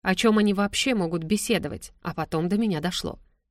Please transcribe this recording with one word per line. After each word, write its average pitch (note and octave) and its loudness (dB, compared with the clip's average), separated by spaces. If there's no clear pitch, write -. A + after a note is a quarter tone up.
о F#3+ 0
чём G#3+ 4
они G#3 4
вообще G3+ 0
могут E3+ -2
беседовать, G3+ -2
а E3+ -8
потом D#3+ -2
до F#3+ 0
меня G#3 0
дошло. - -6